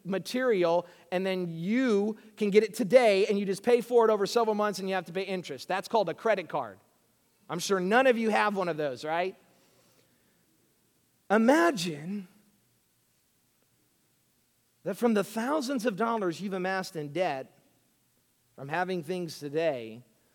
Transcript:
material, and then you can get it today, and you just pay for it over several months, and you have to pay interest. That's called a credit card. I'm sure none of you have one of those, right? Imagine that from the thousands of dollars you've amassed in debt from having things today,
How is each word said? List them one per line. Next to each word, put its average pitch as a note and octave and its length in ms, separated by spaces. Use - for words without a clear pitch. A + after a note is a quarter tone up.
material, F3 800
and F#3+ 160
then F#3 220
you G#3 680
can G#3 140
get G#3 120
it G3+ 100
today, G#3+ 540
and G#3 100
you G3+ 80
just F#3 200
pay A#3+ 160
for A#3 280
it G#3+ 40
over G3+ 120
several A3 300
months, G#3 240
and F#3+ 100
you F#3+ 60
have F3+ 120
to F3 60
pay F#3+ 100
interest. F3 440
That's F#3 220
called G3+ 200
a D#3 60
credit F#3+ 340
card. A#2 300
I'm E3 80
sure F#3+ 220
none A3 260
of A#3+ 100
you A3+ 140
have G#3+ 260
one F3+ 120
of D#3+ 80
those, C#3+ 280
right? F3 300
Imagine G3+ 1000
that F#3 120
from A#3 180
the G3+ 100
thousands B3+ 600
of A3 120
dollars G3+ 440
you've F#3+ 120
amassed F#3 420
in D3 140
debt D3+ 420
from C#3 140
having F3+ 340
things E3+ 380
today, C#3 640